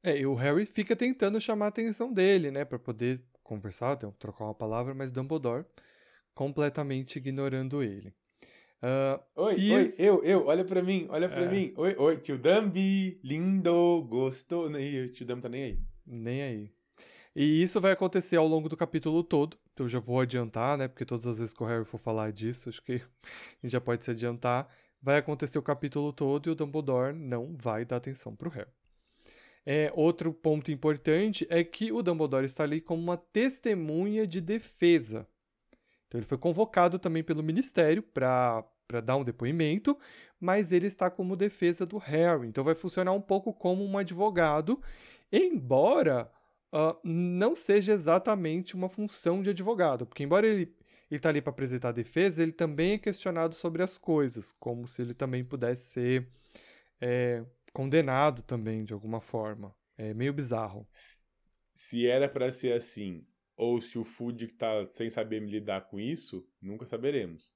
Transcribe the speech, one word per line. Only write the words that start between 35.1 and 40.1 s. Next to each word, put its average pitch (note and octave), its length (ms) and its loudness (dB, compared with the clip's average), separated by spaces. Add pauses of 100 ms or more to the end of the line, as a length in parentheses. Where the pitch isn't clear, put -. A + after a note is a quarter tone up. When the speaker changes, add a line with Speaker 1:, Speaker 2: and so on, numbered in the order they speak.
Speaker 1:
Então - 120 -8
ele A2 60 -6
foi C3+ 140 -4
convocado F3 580 2
também D#3+ 260 -2
pelo D#3 200 -2
Ministério E3+ 580 2
pra, B2+ 640 2 (240)
pra A#2+ 120 -4
dar A#2+ 180 0
um C#3 60 0
depoimento, D#3 720 0 (440)